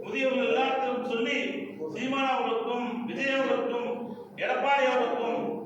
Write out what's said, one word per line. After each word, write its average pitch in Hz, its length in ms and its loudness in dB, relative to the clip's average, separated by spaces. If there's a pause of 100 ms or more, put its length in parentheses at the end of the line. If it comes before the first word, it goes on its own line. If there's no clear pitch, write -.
முதியவர்கள் 247 460 2
எல்லாருக்கும் 254 600 2
சொல்லி 254 280 0 (560)
சீமான் 262 380 0
அவர்களுக்கும் 233 540 0 (220)
விஜய் 269 280 0
அவர்களுக்கும் 240 520 0 (540)
எடப்பாடி 269 460 4
அவர்களுக்கும் 233 500 2 (260)